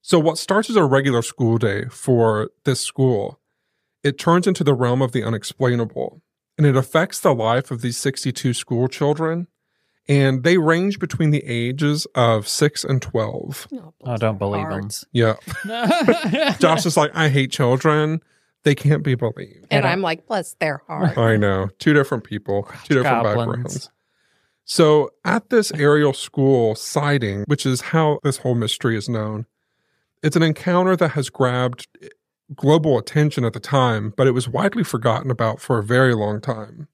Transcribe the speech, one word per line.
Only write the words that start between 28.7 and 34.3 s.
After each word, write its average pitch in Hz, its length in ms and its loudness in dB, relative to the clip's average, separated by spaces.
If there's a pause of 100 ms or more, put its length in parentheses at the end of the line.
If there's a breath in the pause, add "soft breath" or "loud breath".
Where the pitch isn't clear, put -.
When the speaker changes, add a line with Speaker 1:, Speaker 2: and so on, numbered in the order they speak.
Speaker 1:
is 101 100 -8
known, 107 380 -6 (800)
it's 151 120 0
an 165 60 4
encounter 180 540 2
that 165 140 0
has 139 200 -4
grabbed 123 580 -2 (680)
global 151 420 4
attention 147 480 0
at 113 80 -2
the 110 60 -12
time, 110 580 0
but 131 80 2
it 131 60 4